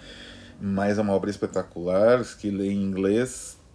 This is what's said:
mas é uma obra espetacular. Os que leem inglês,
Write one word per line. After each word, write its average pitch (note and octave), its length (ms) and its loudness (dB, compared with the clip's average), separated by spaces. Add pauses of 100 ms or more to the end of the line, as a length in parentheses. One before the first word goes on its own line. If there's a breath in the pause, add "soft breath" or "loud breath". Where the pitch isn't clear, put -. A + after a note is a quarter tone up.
(600 loud breath)
mas G2+ 380 0
é - 20 2
uma G#2 120 0
obra G2 180 2
espetacular. G2 880 2
Os - 140 -8
que G#2 160 -6
leem G2 320 -2
inglês, G2 760 0 (160)